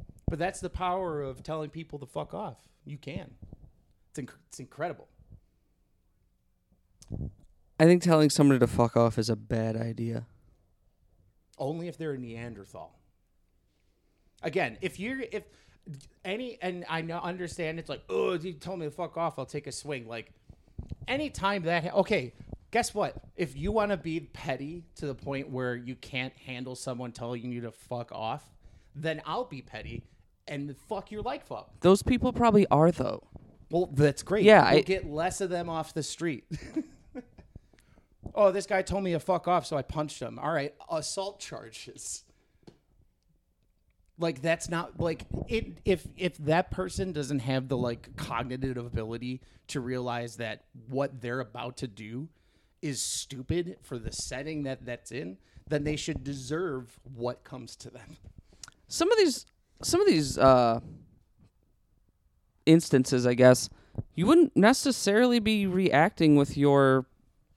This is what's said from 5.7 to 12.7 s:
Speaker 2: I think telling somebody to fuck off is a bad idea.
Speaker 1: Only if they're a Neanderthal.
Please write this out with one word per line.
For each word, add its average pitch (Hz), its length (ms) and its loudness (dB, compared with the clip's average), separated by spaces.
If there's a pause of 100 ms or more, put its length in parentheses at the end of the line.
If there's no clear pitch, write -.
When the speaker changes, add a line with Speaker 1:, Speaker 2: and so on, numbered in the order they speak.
Speaker 2:
I 156 60 6
think 175 180 8
telling 156 280 6
somebody 139 300 6
to 120 60 6
fuck 117 300 2
off 117 220 4
is 113 120 0
a 110 60 -2
bad 110 400 -4
idea. 117 500 -6 (1300)
Speaker 1:
Only 165 300 -6
if 160 100 -12
they're 156 140 -6
a 135 60 -8
Neanderthal. 113 800 -14 (1400)